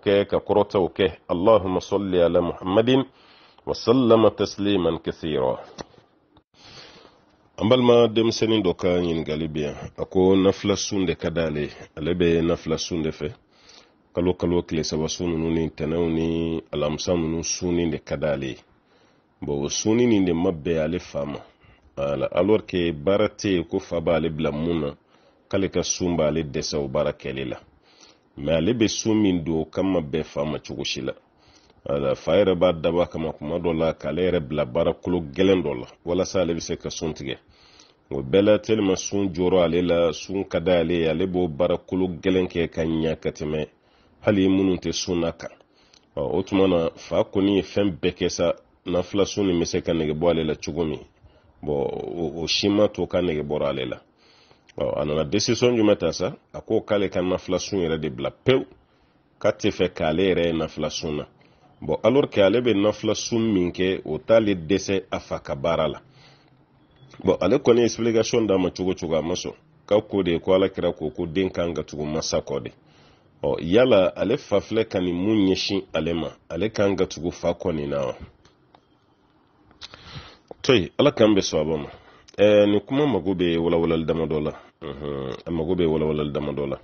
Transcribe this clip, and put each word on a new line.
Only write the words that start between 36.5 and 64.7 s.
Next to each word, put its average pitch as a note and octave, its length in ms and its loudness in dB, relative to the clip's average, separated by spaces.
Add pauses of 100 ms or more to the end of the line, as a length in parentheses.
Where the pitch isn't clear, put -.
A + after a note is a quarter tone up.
bɛ D#2+ 60 -6
se E2 160 -8
ka D#2 140 -10
sun D#2+ 240 -6
tigɛ. C2+ 220 -10 (760)
O C#2 120 -4
bɛɛ D2+ 220 2
la, G#2+ 140 6
tellement G2 400 0
sun G2+ 340 -2
jɔrɔ F2+ 320 2
ale E2+ 180 2
la, E2+ 300 2
sun F#2+ 320 -6
ka - 160 -4
d'a F2 200 4
ale E2+ 140 0
ye, E2 140 0
ale D#2+ 180 0
b'o F2+ 220 0
baara E2+ 300 -2
kolo F#2 300 -4
gɛlɛn F2+ 400 0
kɛ E2 220 -2
ka E2 120 -6
ɲa D#2+ 380 -2
ka E2 100 -4
tɛmɛ D2+ 380 -6 (520)
hali F#2+ 280 2
minnu F#2+ 280 2
tɛ E2 160 -4
sun F2 280 -4
na E2 120 -2
kan. - 180 -16 (640)
Ɔ, D#2+ 40 -4 (180)
o F#2+ 40 0
tuma F#2+ 260 2
na, E2+ 280 2
fa F2 280 -2
kɔni G2+ 320 0
ye F#2 60 4
fɛn G2+ 380 -2
bɛɛ F2 160 0
kɛ F2 140 -2
sa, E2+ 220 0 (340)
nafila F2+ 400 0
sun G#2 200 -2
nin F2 140 2
bɛ E2+ 60 0
se F2+ 140 -4
ka F2 120 -2
nege D#2 260 -2
bɔ E2+ 120 2
ale D#2+ 140 0
la D2+ 120 -2
cogo E2 280 -6
min. D2+ 160 -6 (640)
Bon, D2 100 -4 (120)
o, E2 580 -6
o D#2+ 40 -4
si - 220 0
ma G#2 200 4
to F2+ 180 -6
ka F#2 140 -2
nege E2 220 -2
bɔra D2 260 -2
ale C2+ 180 -4
la. B1 140 -10 (800)
Ɔ, C#2 220 -2
a D2 40 -2
nana D2+ 200 -2
décision A#2 520 0
jumɛn G#2 220 4
ta E2 140 0
sa? F#2 220 -4 (180)
A - 80 -12
ko A2 200 -2
k'ale G2+ 300 -2
ka F#2+ 120 -4
nafila F2+ 380 -2
sun - 200 -4
yɛrɛ D#2+ 200 -2
de D#2 100 -4
bila C2 200 -6
pewu, C3+ 360 2 (760)
k'a G#2 120 2
tɛ - 180 -2
fɛ F#2 240 0
k'ale E2 280 0 (120)
yɛrɛ E2+ 120 2
ye E2+ 60 0
nafila D#2 380 -4
sun D#2 280 -6
na. C2+ 60 -8 (560)
Bon, D#2 220 -4
alors C3 260 4
que - 120 0
ale G2+ 200 6
bɛ A#2+ 140 2
nafila G#2 400 0
sun A2+ 380 -2
min F2+ 180 2
kɛ, F#2 340 -2
o D#2 140 -4
t'ale A2 360 4
dɛsɛ F#2 560 -2